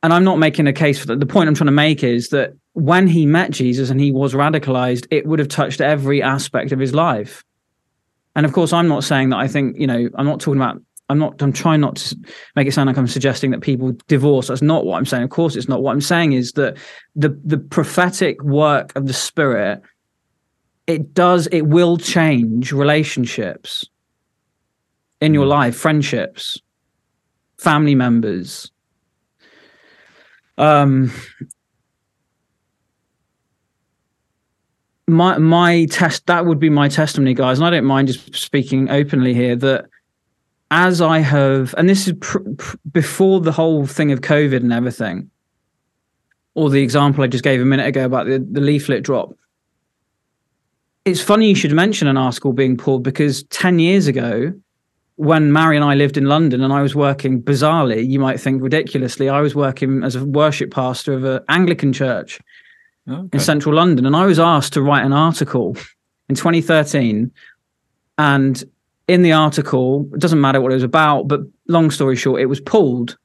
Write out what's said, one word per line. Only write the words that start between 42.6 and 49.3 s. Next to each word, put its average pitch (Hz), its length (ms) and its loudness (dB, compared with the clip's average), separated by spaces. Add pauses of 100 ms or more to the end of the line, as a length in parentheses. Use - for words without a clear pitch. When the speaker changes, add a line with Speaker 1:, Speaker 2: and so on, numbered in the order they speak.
Speaker 1:
before 190 500 2
the 160 100 0
whole 160 340 0
thing 147 260 -2
of 131 100 -2
covid 147 360 0
and 120 160 0
everything, 110 560 -6 (1300)
or 151 160 0
the 139 100 4
example 143 420 2
I 131 40 0
just 123 160 -4
gave 131 180 2
a 127 40 2
minute 135 200 2
ago 131 200 -2
about 127 200 -2
the, 131 140 -2
the 131 220 -6
leaflet 139 420 -2
drop. 127 320 -4 (1700)